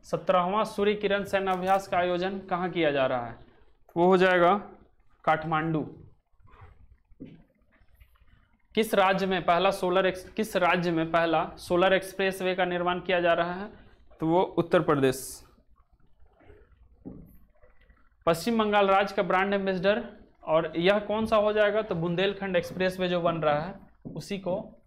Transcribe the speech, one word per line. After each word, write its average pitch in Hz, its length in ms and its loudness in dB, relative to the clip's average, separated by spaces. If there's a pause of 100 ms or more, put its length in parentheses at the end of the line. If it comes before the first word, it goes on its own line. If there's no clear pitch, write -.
सत्रहवाँ 180 600 0
सूर्य 208 280 -2
किरण 202 300 -2
सैन्य 196 280 -2
अभ्यास 185 360 0
का 185 100 -2
आयोजन 180 420 -2
कहाँ 180 300 -6
किया 165 220 0
जा 135 140 0
रहा 127 200 -2
है? 117 100 -14 (640)
वो 175 100 4
हो 190 100 6
जाएगा 180 380 6 (680)
काठमांडू। 156 560 0 (3000)
किस 220 180 0
राज्य 196 320 4
में 185 200 -2
पहला 180 260 4
सोलर 185 340 0
एक्स-, 185 240 -4
किस 220 280 -4
राज्य 175 340 2
में 165 200 -2
पहला 165 460 0
सोलर 185 360 2
एक्सप्रेसवे 185 640 -2
का 185 100 0
निर्माण 175 340 -2
किया 175 220 0
जा 170 120 4
रहा 170 200 0
है? 196 160 -10 (500)
तो 160 80 -2
वो 175 140 4
उत्तर 170 380 0
प्रदेश। 139 640 0 (2750)
पश्चिम 220 380 0
बंगाल 208 240 4
राज्य 196 280 2
का 208 80 0
ब्रांड 190 300 0
एम्बेसडर, 196 500 0 (400)
और 160 340 0
यह 190 220 2
कौन 208 260 -4
सा 220 100 0
हो 214 180 2
जाएगा? 214 280 2
तो 208 140 -4
बुंदेलखंड 185 600 -2
एक्सप्रेसवे 185 520 -2
जो 175 140 -2
बन 165 140 0
रहा 151 240 0
है 180 160 -8 (400)
उसी 190 220 -10
को 196 500 -8